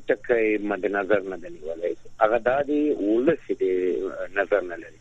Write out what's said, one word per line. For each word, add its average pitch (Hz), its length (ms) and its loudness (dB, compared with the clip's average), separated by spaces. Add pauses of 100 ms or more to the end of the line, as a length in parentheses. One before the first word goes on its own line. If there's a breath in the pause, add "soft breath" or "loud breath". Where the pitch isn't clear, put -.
ټکی 113 520 2
مد 101 260 -2
نظر 101 340 2
نه 95 160 -6
دی 87 120 -10
نیولی. 82 480 -6 (240)
هغه 113 180 4
دا 123 240 2
دی، 147 280 2
ولس 120 480 2 (120)
یې 98 100 -2
د 95 40 0 (720)
نظر 98 220 2
نه 87 160 -8
لرې - 240 -16